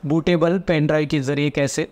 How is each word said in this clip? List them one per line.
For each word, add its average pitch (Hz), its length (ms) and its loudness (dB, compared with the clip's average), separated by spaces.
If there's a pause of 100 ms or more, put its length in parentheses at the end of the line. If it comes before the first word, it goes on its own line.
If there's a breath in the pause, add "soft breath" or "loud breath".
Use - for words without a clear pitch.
बूटेबल 170 540 2
पेन 156 280 0
ड्राइव 156 200 0
के 151 120 0
जरिए 143 300 -2
कैसे 139 420 -2